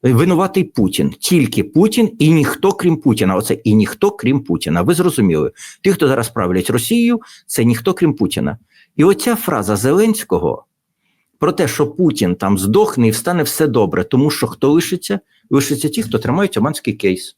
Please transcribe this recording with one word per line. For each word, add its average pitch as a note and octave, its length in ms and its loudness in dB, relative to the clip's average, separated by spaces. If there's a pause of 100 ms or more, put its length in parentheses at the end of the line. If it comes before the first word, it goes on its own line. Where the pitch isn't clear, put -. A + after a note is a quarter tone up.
Винуватий E3+ 600 2
Путін, F2+ 560 -2
тільки C3 440 0
Путін A3 560 2
і D#3 120 4
ніхто D#3+ 400 2
крім F3 260 0
Путіна. G#2 380 0
Оце G2+ 180 -2
і - 200 0
ніхто G#2+ 380 2
крім C3+ 280 -2
Путіна. A#2 420 -2
Ви C#3+ 120 2
зрозуміли, G2+ 580 0 (320)
ті, G3 80 2
хто D#3+ 160 2
зараз A#2 220 0
правлять F2+ 400 -2
Росією, A#3 500 0 (280)
це - 160 -2
ніхто A#2+ 300 0
крім E3 200 0
Путіна. D2+ 440 -4 (380)
І C#3+ 80 2
оця G3+ 320 2
фраза G#2+ 400 -2
Зеленського C3 880 0 (760)
про D3+ 120 0
те, D#3+ 160 -2
що C#3+ 200 -2
Путін C#3+ 480 0
там G2 220 0
здохне A#2 500 2
і A2 40 2
встане E3+ 320 -2
все - 240 -2
добре, G#2 360 0
тому C#3 280 0
що - 160 -4
хто - 240 0
лишиться? F3+ 480 -2 (300)
Лишаться C#3 400 0
ті, - 140 -6
хто A2 160 -4
тримають F3 380 -2
оманський B2 360 -4
кейс. F#2+ 440 -4